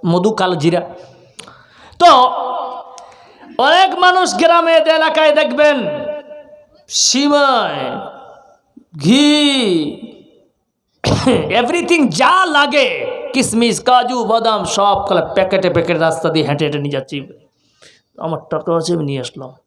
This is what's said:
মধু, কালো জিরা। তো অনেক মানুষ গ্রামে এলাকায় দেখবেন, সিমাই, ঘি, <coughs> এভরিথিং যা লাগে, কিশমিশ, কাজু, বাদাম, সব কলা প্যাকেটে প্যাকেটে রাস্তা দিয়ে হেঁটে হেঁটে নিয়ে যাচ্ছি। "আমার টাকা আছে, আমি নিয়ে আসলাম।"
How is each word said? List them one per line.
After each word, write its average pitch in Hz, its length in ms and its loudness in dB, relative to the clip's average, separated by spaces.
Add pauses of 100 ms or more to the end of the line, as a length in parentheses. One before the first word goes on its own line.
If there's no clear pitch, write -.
মধু, 180 240 0
কালো 185 240 -2
জিরা। 165 260 0 (1160)
তো 349 80 6 (1500)
অনেক 349 400 2
মানুষ 370 380 2
গ্রামে 330 360 4
এলাকায় 311 600 2
দেখবেন, 285 540 2 (1000)
সিমাই, 240 1080 0 (1000)
ঘি, 294 420 4 (1600)
<coughs> - 280 0 (200)
এভরিথিং 285 580 0
যা 302 380 2
লাগে, 277 600 0 (260)
কিশমিশ, 233 480 0
কাজু, 247 440 0
বাদাম, 220 400 0
সব 196 440 0
কলা 180 120 2
প্যাকেটে 185 500 0
প্যাকেটে 165 280 -2
রাস্তা 160 300 -2
দিয়ে 160 180 0
হেঁটে 143 180 -2
হেঁটে 147 140 -4
নিয়ে 143 140 -6
যাচ্ছি। 139 340 -8 (920)
"আমার 160 220 -6 (100)
টাকা 170 260 -2
আছে, 165 160 -2
আমি 165 120 -2
নিয়ে 139 160 -6
আসলাম।" 131 300 -14 (160)